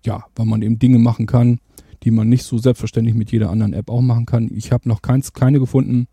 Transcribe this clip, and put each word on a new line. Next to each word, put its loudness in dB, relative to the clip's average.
ja, -6
weil -2
man 0
eben -2
Dinge 4
machen 2
kann, 2
die 2
man 2
nicht 2
so -6
selbstverständlich -2
mit -4
jeder 0
anderen -2
App -8
auch -2
machen 0
kann. -2
Ich -8
hab -2
noch -2
keins, -2
keine 2
gefunden -2